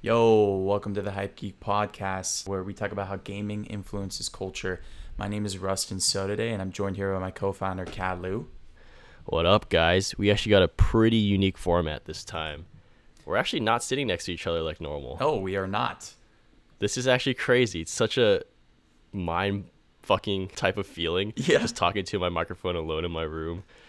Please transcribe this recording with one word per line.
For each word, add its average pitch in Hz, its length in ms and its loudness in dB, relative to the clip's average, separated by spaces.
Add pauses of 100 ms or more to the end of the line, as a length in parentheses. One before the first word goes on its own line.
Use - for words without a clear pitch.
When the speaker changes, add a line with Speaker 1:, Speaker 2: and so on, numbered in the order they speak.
Speaker 1:
Yo, 110 540 6
welcome 101 380 0
to 101 80 -2
the 98 80 -4
Hype 98 240 -6
Geek 101 240 -12
Podcast, 101 880 -4
where 95 160 -4
we 98 100 -8
talk 101 180 -6
about 98 160 -4
how 98 100 -6
gaming 104 480 -6
influences 101 640 -8
culture. 95 520 -6 (340)
My 98 120 -6
name 104 180 -4
is 95 140 -6
Rustin 95 400 -4
Sotoday, 101 520 -2
and 104 80 -4
I'm 95 120 -4
joined 98 240 -4
here 98 180 -2
by 95 60 -2
my 92 100 -4
co-founder, 95 560 -4
Kad 92 340 -4
Liu. 92 280 -6 (760)
Speaker 2:
What 82 200 0
up, 101 240 4
guys? 85 480 4
We 101 140 4
actually 104 180 2
got 98 140 8
a 85 40 4
pretty 113 500 6
unique 98 380 4
format 85 500 0
this - 180 -12
time. 78 420 -8 (600)
We're 85 120 -2
actually 175 220 -2
not 113 240 2
sitting 135 240 -2
next 90 180 -2
to 90 80 -6
each 85 140 -8
other 85 160 0
like 80 180 -6
normal. 73 400 -8
Speaker 1:
Oh, 143 160 0
we 95 180 -4
are 95 120 -2
not. 110 440 -6 (680)
Speaker 2:
This 101 180 -2
is 127 100 0
actually 127 280 2
crazy. 120 460 2
It's 80 100 -8
such - 260 0
a 107 240 6 (680)
mind-fucking 95 1400 -2
type 95 300 0
of 98 100 -4
feeling, 87 480 -2
Speaker 1:
Yeah. - 240 4
Speaker 2:
just 220 160 -4
talking 92 300 0
to - 120 -4
my 90 120 2
microphone 87 460 -2
alone 80 300 -2
in 85 60 -4
my 82 100 -4
room. 80 440 -6 (240)